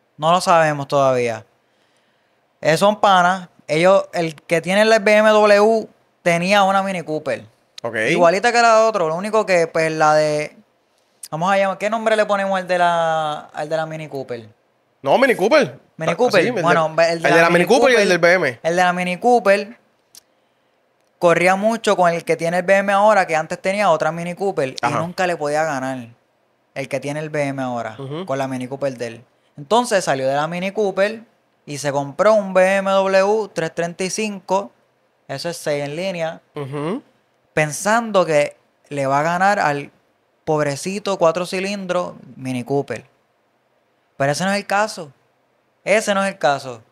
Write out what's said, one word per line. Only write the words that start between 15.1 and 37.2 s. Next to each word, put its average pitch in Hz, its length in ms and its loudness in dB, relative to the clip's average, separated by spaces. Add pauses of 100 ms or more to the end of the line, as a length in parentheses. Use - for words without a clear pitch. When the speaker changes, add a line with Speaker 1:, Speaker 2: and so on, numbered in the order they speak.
Speaker 2:
Mini 247 180 4
Cooper. 196 440 0 (180)
Speaker 1:
Mini 160 160 -2
Speaker 2:
Ah, - 20 -2
Speaker 1:
Cooper. 220 280 2
Speaker 2:
sí, 202 60 0
el 247 60 -6
de, 214 60 -2
Speaker 1:
Bueno, 165 260 0
el 156 80 -6
de 165 160 2
Speaker 2:
el 170 120 -4
Speaker 1:
la 143 60 2
Speaker 2:
de 170 120 6
la 170 80 4
Speaker 1:
Mini 175 160 4
Speaker 2:
Mini - 20 -
Cooper 269 220 4
y 247 60 4
el 226 40 4
Speaker 1:
Cooper, 202 80 2
Speaker 2:
del 180 120 2
B 170 140 6
M. 147 300 0
Speaker 1:
el 165 120 -2
de 180 80 4
la 180 100 2
Mini 180 240 -4
Cooper 208 600 2 (1400)
corría 175 360 4
mucho 214 420 0
con 175 160 4
el 165 100 -6
que 160 140 0
tiene 165 220 -4
el 180 40 -6
B 196 140 2
M 202 160 0
ahora, 202 340 4
que 160 80 -2
antes 160 260 -4
tenía 196 280 0
otra 156 220 2
Mini 170 240 -8
Cooper 170 340 -4
y 131 120 -14
Speaker 2:
Ajá. 120 180 -2
Speaker 1:
nunca 180 280 -4
le 175 80 -2
podía 151 300 -2
ganar. 131 420 -6 (680)
El 135 140 -8
que 139 100 -4
tiene 143 200 -8
el 156 100 -10
B 151 140 -4
M 139 180 -6
ahora, 117 380 -8
Speaker 2:
Ujú. 147 260 -12
Speaker 1:
con 135 140 -6
la 135 80 -4
Mini 127 200 -8
Cooper 131 300 -6
de 120 100 -8
él. 113 180 -16 (300)
Entonces 208 480 0
salió 135 240 -2
de 135 80 0
la 147 120 -2
Mini 180 240 -6
Cooper 208 500 -2 (460)
y 143 100 -10
se 143 140 -4
compró 143 420 0
un 196 220 0
B 185 220 4
M 196 120 -2
W 196 640 2
tres 160 220 -6
treinta 170 280 -6
y 185 60 -4
cinco. 202 640 -4 (560)
Eso 139 220 -8
es 165 80 -8
seis 143 260 -4
en 143 120 -8
línea. 175 460 -6 (140)
Speaker 2:
Ujú. 147 480 -8 (500)